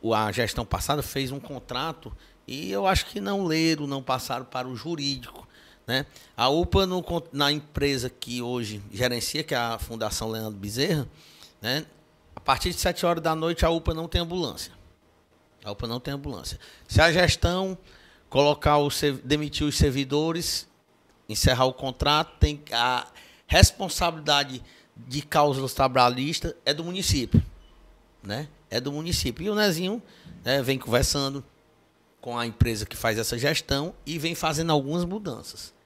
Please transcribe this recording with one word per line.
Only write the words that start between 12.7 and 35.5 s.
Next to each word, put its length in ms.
de 80
sete 280
horas 160
da 120
noite 300
a 60
upa 240
não 120
tem 140
ambulância. 500
A 80
upa 160
não 100
tem 160
ambulância. 460
Se 140
a 100
gestão 680
colocar 480
o 100
serv-, 360
demitir 420
os 100
servidores, 920
encerrar 360
o 80
contrato, 680
tem 240
a 360
responsabilidade 1120
de 260
cláusulas 520
trabalhistas 800
é 80
do 120
município. 580
Né, 220
é 120
do 120
município. 540
E 20
o 60
Nezinho, 480
né, 160
vem 180
conversando 680
com 160
a 80
empresa 400
que 120
faz 200
essa 220
gestão 560
e 140
vem 160
fazendo 380
algumas 320
mudanças 680